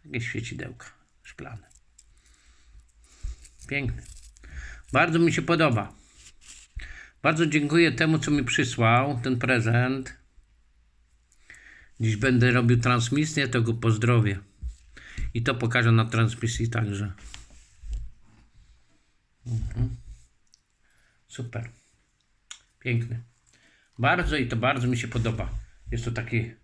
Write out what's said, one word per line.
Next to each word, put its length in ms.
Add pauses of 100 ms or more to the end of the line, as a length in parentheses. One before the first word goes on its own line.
Takie 140
świecidełka 640 (360)
szklane. 460 (2000)
Piękny. 340 (880)
Bardzo 260
mi 140
się 100
podoba. 500 (1300)
Bardzo 240
dziękuję 460
temu, 260
co 120
mi 140
przysłał 760
ten 180
prezent. 800 (1800)
Dziś 160
będę 360
robił 280
transmisję, 680
to 140
go 120
pozdrowię. 640 (960)
I 80
to 120
pokażę 380
na 120
transmisji 680
także. 420 (2250)
Mhm. 500 (1300)
Super. 420 (1080)
Piękny. 420 (760)
Bardzo 380
i 120
to 80
bardzo 320
mi 100
się 100
podoba. 420 (400)
Jest 140
to 60
taki 400 (140)